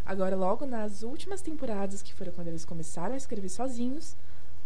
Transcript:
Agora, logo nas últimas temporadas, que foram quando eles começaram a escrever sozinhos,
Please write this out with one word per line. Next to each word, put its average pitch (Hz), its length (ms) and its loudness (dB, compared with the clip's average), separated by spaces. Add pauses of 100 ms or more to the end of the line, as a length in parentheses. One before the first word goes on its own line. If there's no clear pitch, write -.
Agora, 190 300 0
logo 190 320 0
nas 214 340 0
últimas 330 400 0
temporadas, 202 600 0
que - 100 0
foram 175 180 0
quando 170 180 0
eles 165 140 0
começaram 170 520 0
a - 20 0
escrever 202 320 0
sozinhos, 254 640 0 (500)